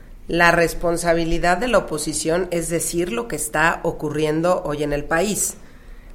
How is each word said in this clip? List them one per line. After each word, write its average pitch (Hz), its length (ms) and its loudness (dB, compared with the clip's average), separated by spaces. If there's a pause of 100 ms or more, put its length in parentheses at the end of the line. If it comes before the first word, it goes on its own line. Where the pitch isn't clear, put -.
(280)
La 170 240 6
responsabilidad 170 1080 2
de 214 100 -2
la 226 100 4
oposición 165 720 -2
es 170 180 -2
decir 170 420 -2
lo 233 160 -4
que - 80 -6
está 156 480 0
ocurriendo 156 840 0
hoy 147 180 -4
en 147 100 -2
el 143 100 -2
país. 180 520 -2 (600)